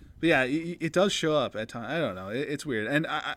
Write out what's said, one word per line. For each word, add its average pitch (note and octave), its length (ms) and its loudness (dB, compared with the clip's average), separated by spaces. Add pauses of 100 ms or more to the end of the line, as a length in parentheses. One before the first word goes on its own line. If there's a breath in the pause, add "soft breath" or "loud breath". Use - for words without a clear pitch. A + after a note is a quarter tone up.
(180 soft breath)
but D#3+ 100 2
yeah, C#3+ 140 6
it, E3 380 -2
it D#3 120 -2
does F#3+ 200 4
show D#3 240 2
up A#2+ 180 2
at A2 140 -4
times. A#2 200 -10
I D#3 100 -2
don't A2+ 180 -2
know. F#2+ 140 -8
It, B2+ 180 -4
it's C#3+ 180 -6
weird. A2 220 0
And D3+ 180 2
I, C#3+ 120 -2
I, C#3+ 180 -4